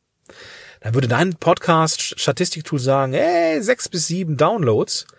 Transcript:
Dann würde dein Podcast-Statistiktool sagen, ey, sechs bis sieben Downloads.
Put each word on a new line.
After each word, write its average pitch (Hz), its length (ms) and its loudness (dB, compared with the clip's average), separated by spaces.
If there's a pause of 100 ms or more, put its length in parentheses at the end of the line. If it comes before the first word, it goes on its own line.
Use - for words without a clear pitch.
(800)
Dann 113 140 -4
würde 127 140 2
dein 160 260 2
Podcast-Statistiktool - 1400 0
sagen, 135 360 0
ey, 302 480 0
sechs 233 260 -2
bis 165 180 -2
sieben 165 300 -2
Downloads. 147 720 2 (120)